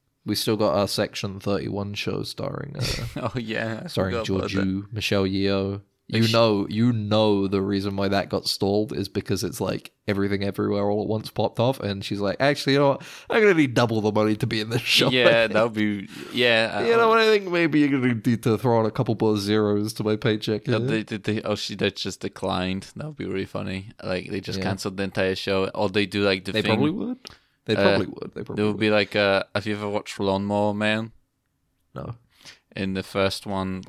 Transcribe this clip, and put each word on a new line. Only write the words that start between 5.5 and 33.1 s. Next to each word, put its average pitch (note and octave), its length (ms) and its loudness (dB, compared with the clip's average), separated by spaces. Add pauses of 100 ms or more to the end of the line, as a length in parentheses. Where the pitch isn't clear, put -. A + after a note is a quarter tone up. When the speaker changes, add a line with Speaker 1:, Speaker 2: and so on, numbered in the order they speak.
Speaker 1:
You A2+ 120 0
Speaker 2:
Is A2+ 60 4
she A2+ 60 0
Speaker 1:
know, A2 360 4
you A#2 240 2
know G#2 560 2
the G2 120 2
reason G2 360 -2
why G2 100 0
that G2 220 0
got - 180 -4
stalled G#2 460 0
is G2+ 160 -4
because F#2+ 340 -2
it's, F#2 160 -6
like, - 320 -4 (160)
Everything G2 340 0
Everywhere G2+ 480 0
All G#2 120 0
at G2+ 80 -4
Once G#2+ 200 -4
popped - 300 -2
off, A#2+ 220 0
and G2 220 -4
she's G2+ 180 -4
like, G2 180 0
"Actually, C#3 340 2
you C#3 60 4
know C#3+ 120 4
what? C3+ 100 -4 (280)
I'm A#3 120 4
gonna G#3 140 8
need C#3+ 180 4
double A2+ 260 2
the G#2 140 2
money G#2+ 240 2
to A#2 100 -2
be A2 140 -2
in A2 80 -6
this A#2 120 -2
show." - 280 2
<laughs> - 20 2
Speaker 2:
Yeah, A#2 360 6
that G#2+ 160 2
would A#2 100 0
be, G#2 340 0 (260)
yeah, A#2 520 2
Speaker 1:
You A#3 100 4
know A3+ 120 6
Speaker 2:
uh, - 20 4
Speaker 1:
what? A3+ 100 6
I A3 100 4
think G3 220 2
maybe E3 300 4
you're C#3+ 80 4
gonna B2+ 240 2
need A2+ 300 0
to A2 140 2
throw A#2 220 2
on A2 60 2
a G#2+ 60 -2
couple A#2 280 0
more G#2+ 180 4
zeros G#2 580 2
to - 100 -4
my G#2+ 100 2
paycheck A2 540 -2
Speaker 2:
uh, A2+ 100 2
Speaker 1:
here. - 0 -
Speaker 2:
they, A2+ 240 -2
they, A2 140 -6
they, G#2+ 240 -2
oh, G#2 140 -2
she, G#2+ 200 -6
that G2 220 -2
just - 240 -8
declined. F#2 720 -4
That C#3+ 120 -8
would D3+ 100 -14
be F#2+ 80 -8
really F#2+ 200 -4
funny. G2 440 -8 (120)
Like, F#2 280 -6
they G2 100 -6
just G2 200 -6
Speaker 1:
Yeah. F#2 60 -4
Speaker 2:
canceled F#2+ 300 -4
the G2 80 -4
entire F#2+ 320 0
show, F#2+ 400 0
or G2+ 140 0
they G2+ 160 2
do, G2+ 180 0
like, F#2+ 220 2
the F#2+ 80 -4
Speaker 1:
They A2 80 0
Speaker 2:
thing. G#2+ 100 0
Speaker 1:
probably C3+ 200 2
would. A#3+ 260 -6 (480)
They A2 100 0
Speaker 2:
Uh, G2 60 2
Speaker 1:
probably G2 260 4
would. - 260 -12
They - 100 -10
probably - 120 -10
Speaker 2:
there G#2 120 2
would G#2 80 0
Speaker 1:
would. G2 40 -8
Speaker 2:
be, G#2+ 120 2
like, G#2 220 2
uh, G2 300 4 (100)
have G#2 140 -4
you G#2+ 80 -2
ever G#2 140 -6
watched - 320 -6
Lawnmower G2+ 520 0
Man? G#2+ 380 -2 (840)
Speaker 1:
No. - 220 -10 (600)
Speaker 2:
In G2 160 -2
the F#2+ 100 -4
first G2 420 -2